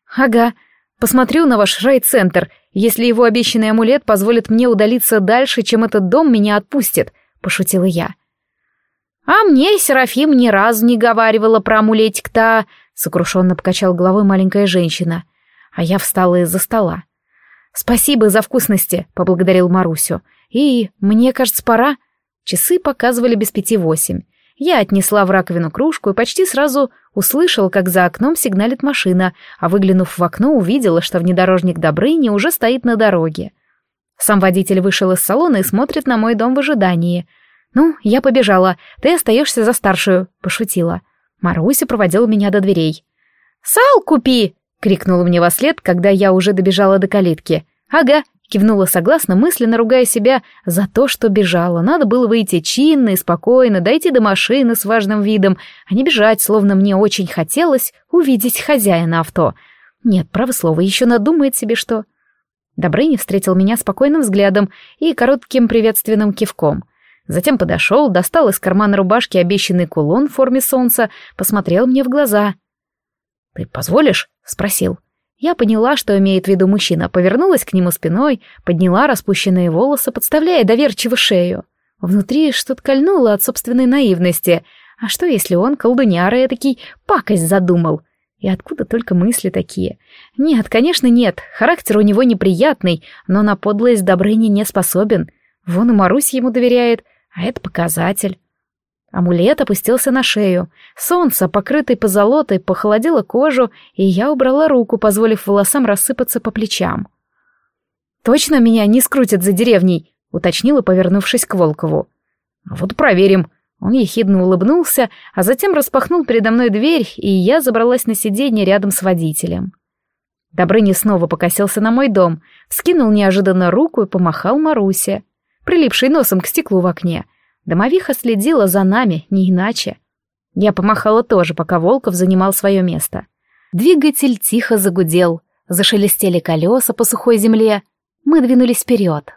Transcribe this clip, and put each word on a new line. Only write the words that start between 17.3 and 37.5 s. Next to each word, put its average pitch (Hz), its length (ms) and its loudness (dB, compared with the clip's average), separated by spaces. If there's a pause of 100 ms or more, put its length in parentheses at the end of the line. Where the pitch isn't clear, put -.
"Спасибо 233 560 0
за 208 140 2
вкусности", 196 720 -2
поблагодарил 180 540 2
Марусю. 175 540 -2 (280)
"И 247 400 0 (100)
мне 220 320 2
кажется, - 300 -2
пора". 240 340 0 (480)
Часы 349 340 -2
показывали 247 580 0
без 202 160 -4
пяти 220 240 -2
восемь. 160 460 -2 (340)
Я 294 240 0
отнесла 202 440 0
в 185 60 0
раковину 175 400 -2
кружку 269 400 -2
и 196 40 -4
почти 240 300 -2
сразу 277 460 0 (240)
услышала, 240 540 0
как 185 200 -2
за 180 180 2
окном 247 280 -2
сигналит 226 480 -2
машина, 185 520 0 (240)
а 175 100 -4
выглянув 190 500 0
в 175 60 0
окно, 208 280 0
увидела, 208 480 0
что - 180 -4
внедорожник 180 600 0
Добрыни 208 500 0
уже 208 220 0
стоит 247 340 -2
на 233 120 0
дороге. 180 560 0 (640)
Сам 208 220 0
водитель 190 400 0
вышел 185 320 0
из 180 80 -2
салона 269 380 0
и 190 40 0
смотрит 262 440 -4
на 254 100 0
мой 220 180 0
дом 226 200 -2
в 269 40 0
ожидании. 180 680 -2 (460)